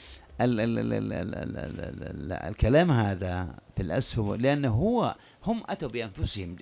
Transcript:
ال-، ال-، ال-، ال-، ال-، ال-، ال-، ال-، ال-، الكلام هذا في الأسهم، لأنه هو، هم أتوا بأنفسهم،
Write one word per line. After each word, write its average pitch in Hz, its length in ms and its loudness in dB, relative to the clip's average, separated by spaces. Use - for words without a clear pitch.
ال-، 120 200 4
ال-، 113 180 2
ال-، 113 140 0
ال-، 107 200 0
ال-، 90 220 -4
ال-، - 240 -6
ال-، - 220 -8
ال-، - 520 -8
ال-، - 0 -
الكلام 127 580 4
هذا 92 640 2
في 95 60 0
الأسهم، 101 520 -2
لأنه 131 400 2
هو، 190 400 2
هم 226 220 -2
أتوا 165 200 -4
بأنفسهم، 104 720 -6